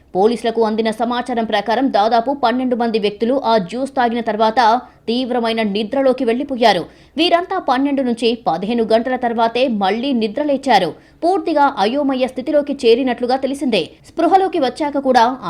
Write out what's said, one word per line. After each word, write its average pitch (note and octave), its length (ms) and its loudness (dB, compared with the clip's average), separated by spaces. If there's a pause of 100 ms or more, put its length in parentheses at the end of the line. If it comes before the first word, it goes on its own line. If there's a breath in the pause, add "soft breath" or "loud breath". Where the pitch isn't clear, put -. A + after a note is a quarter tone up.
(160 soft breath)
పోలీసులకు A3+ 520 0
అందిన A3 220 -2 (100)
సమాచారం A#3+ 500 -2
ప్రకారం G#3+ 460 0
దాదాపు A3+ 360 2 (120)
పన్నెండు B3 380 0
మంది A3+ 220 0
వ్యక్తులు G#3+ 320 -2 (140)
ఆ - 20 2 (200)
జ్యూస్ C4 260 -6
తాగిన A#3 320 0
తర్వాత A3 300 0 (500 loud breath)
తీవ్రమైన A#3 520 -2 (120)
నిద్రలోకి C4 560 0
వెళ్లిపోయారు. A#3 520 2 (380 loud breath)
వీరంతా F4 380 0 (100)
పన్నెండు C4+ 400 0
నుంచి A#3+ 220 0 (180)
పదిహేను G3+ 360 -2 (100)
గంటల A#3+ 220 0 (100)
తర్వాతే A#3 380 0 (200)
మళ్లీ A3+ 260 -2 (120)
నిద్రలేచారు. A#3 680 0 (340 loud breath)
పూర్తిగా D#4 440 2 (160)
అయోమయ C4 480 0
స్థితిలోకి C#4+ 520 -2
చేరినట్లుగా A#3+ 600 2
తెలిసిందే. C4 400 -2 (260 loud breath)
స్పృహలోకి F4+ 560 2
వచ్చాక C#4+ 320 -4 (120)
కూడా B3 160 6 (240)